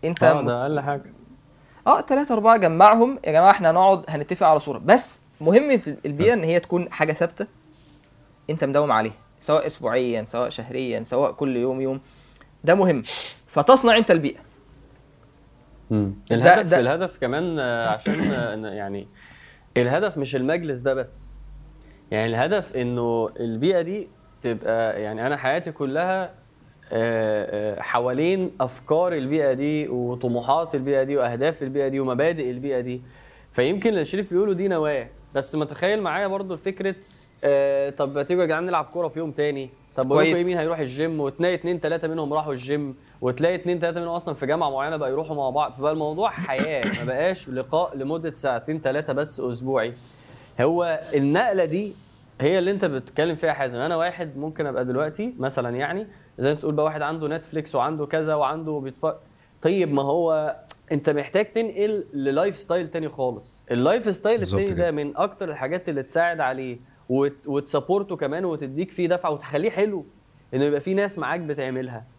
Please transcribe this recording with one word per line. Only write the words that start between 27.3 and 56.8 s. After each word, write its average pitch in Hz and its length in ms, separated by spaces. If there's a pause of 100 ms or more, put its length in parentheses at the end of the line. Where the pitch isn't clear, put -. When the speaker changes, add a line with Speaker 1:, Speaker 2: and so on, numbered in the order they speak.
Speaker 2:
حوالين 151 680 (100)
أفكار 156 520
البيئة 143 400
دي 147 360
وطموحات 123 840
البيئة 135 280
دي 139 140
وأهداف 131 460
البيئة 135 260
دي 135 120
ومبادئ 135 500
البيئة 127 300
دي. 123 220 (500)
فيمكن 185 380
اللي 180 140
شريف 196 260
بيقوله 196 240
دي 190 140
نواة، 151 400 (260)
بس 139 200
ما 151 100
تخيل 175 380
معايا 180 240
برضو 190 280
الفكرة، 190 400 (500)
آه، 139 460
طب 139 240
ما 143 80
تيجوا 180 200
يا 170 40
جدعان 160 200
نلعب 170 180
كورة 170 240
في 156 100
يوم 160 140
تاني، 139 380 (260)
طب 131 120
بقول 143 140
لكم 160 100
Speaker 1:
كويس. 175 60
Speaker 2:
إيه، 175 140
مين 175 60
هيروح 160 200
الجيم؟ 151 420
وتلاقي 160 340
اتنين 170 260
تلاتة 160 280
منهم 156 260
راحوا 151 180
الجيم، 135 440 (240)
وتلاقي 127 340
اتنين 180 240
تلاتة 170 220
منهم 170 140
أصلا 170 200
في 135 120
جامعة 151 240
معينة 139 260
بقى 147 140
يروحوا 151 260
مع 139 140
بعض. 135 220
فبقى 135 200
الموضوع 156 380
حياة، 143 540 (140)
ما 120 60
بقاش 151 440
لقاء 131 480
لمدة 156 360
ساعتين 143 500
تلاتة 147 300
بس 147 280
أسبوعي. 123 520 (680)
هو 165 400 (140)
النقلة 180 500
دي 185 280 (480)
هي 160 180
اللي 180 120
أنت 202 140
بتتكلم 151 520
فيها 160 120
يا 147 60
حازم. 131 240
أنا 160 180
واحد 165 400
ممكن 156 300
أبقى 127 180
دلوقتي 156 540
مثلا، 127 380
يعني 160 300 (320)
زي 135 160
ما 151 60
تقول 151 140
بقى، 151 100